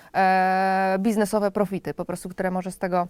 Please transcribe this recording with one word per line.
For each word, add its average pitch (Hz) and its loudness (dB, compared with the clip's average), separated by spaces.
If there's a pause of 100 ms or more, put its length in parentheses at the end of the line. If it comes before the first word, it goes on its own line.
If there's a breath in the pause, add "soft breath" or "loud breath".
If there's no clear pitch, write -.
(140 loud breath)
e, 190 2
biznesowe 208 2
profity, 190 -2
po 175 -8
prostu, 180 -8
które 185 -4
może 185 -4
z - -14
tego 180 -2